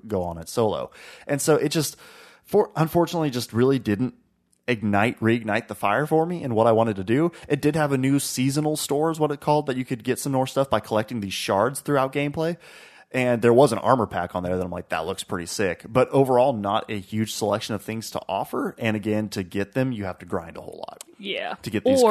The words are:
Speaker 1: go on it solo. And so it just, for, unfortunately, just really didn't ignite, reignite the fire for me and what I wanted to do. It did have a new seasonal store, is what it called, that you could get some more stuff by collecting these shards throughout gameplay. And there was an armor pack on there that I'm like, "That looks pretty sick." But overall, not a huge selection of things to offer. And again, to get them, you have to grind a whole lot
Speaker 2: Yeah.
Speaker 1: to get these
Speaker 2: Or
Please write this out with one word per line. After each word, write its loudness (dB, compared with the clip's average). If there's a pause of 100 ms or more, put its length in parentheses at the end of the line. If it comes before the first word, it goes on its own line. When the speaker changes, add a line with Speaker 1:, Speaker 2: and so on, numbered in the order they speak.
Speaker 1:
go -2
on -6
it -14
solo. -2 (360)
And -2
so 4
it 2
just, -2 (480)
for, 2
unfortunately, 0
just -6
really 4
didn't -2 (520)
ignite, 0
reignite 0
the -10
fire 0
for 2
me -6
and -4
what 4
I 6
wanted 2
to -6
do. 2 (180)
It 0
did 0
have 0
a 0
new 2
seasonal -2
store, 0
is -6
what 2
it -6
called, 2
that -2
you -4
could -6
get -2
some -4
more 0
stuff -2
by 2
collecting -2
these -6
shards 0
throughout 0
gameplay. -2 (560)
And 2
there 6
was 8
an -2
armor 4
pack -6
on -2
there -2
that -2
I'm -8
like, -10
"That -4
looks -8
pretty -6
sick." -4
But 2
overall, 4
not -2
a -6
huge -4
selection -2
of -6
things -8
to -6
offer. -4
And 0
again, -2
to -6
get -6
them, 0
you -6
have -8
to -18
grind -8
a -12
whole -14
lot -18 (120)
Speaker 2:
Yeah. -8
Speaker 1:
to -8
get -4
these 4
Speaker 2:
Or 6